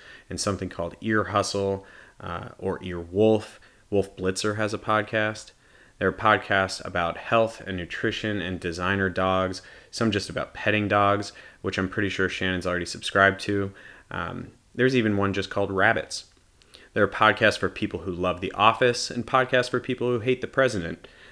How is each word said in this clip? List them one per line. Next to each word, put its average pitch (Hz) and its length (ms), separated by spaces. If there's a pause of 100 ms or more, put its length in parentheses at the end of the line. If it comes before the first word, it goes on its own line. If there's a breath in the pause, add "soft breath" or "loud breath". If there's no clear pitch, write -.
(280 loud breath)
and 90 120
something 95 280
called 85 320
Ear 110 240
Hustle, 98 600 (340 loud breath)
uh, 90 280 (100)
or 95 240
Ear 87 180
Wolf. 107 600 (300 soft breath)
Wolf 98 260
Blitzer 95 400
has 107 180
a 104 40
podcast. 107 760 (460 soft breath)
There 98 100
are 90 40
podcasts 98 720
about 87 320
health 113 480
and 95 120
nutrition 104 680
and 90 160
designer 92 500
dogs, 92 540 (280 loud breath)
some 117 200
just 98 180
about - 240
petting 104 360
dogs, 101 440 (300 loud breath)
which 98 160
I'm 95 100
pretty 104 200
sure 92 200
Shannon's 92 380
already 90 200
subscribed 98 560
to. 101 300 (380 loud breath)
Um, 90 380 (260)
there's 131 220
even 107 200
one 98 160
just 95 160
called 101 220
Rabbits. 98 540 (680 loud breath)
There 104 120
are 95 40
podcasts 107 500
for 92 120
people 101 300
who 98 120
love 87 300
The 92 100
Office 113 580
and 117 160
podcasts 127 440
for 123 100
people 123 280
who 123 120
hate 127 200
the - 60
president. 104 640 (240 loud breath)